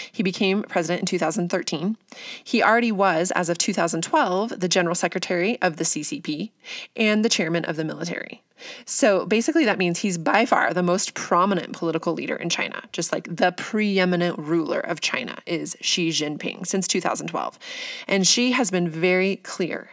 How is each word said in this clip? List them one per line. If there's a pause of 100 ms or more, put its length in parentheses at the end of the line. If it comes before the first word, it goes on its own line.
(120)
He
became
president
in
two
thousand
thirteen. (460)
He
already
was,
as
of
two
thousand
twelve,
the
general
secretary
of
the
C
C
P (440)
and
the
chairman
of
the
military. (440)
So
basically
that
means
he's
by
far
the
most
prominent
political
leader
in
China, (100)
just
like
the
preeminent
ruler
of
China
is
Xi
Jinping
since
two
thousand
twelve. (480)
And
Xi
has
been
very
clear